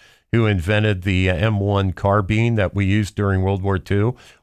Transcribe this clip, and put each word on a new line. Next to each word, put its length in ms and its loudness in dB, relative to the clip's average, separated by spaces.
who 140 2
invented 560 0
the, 260 0
uh, 60 0
M 240 0
one 340 0
carbine 640 0
that 200 0
we 100 0
used 300 0
during 280 0
World 200 -2
War 160 0
Two, 360 -2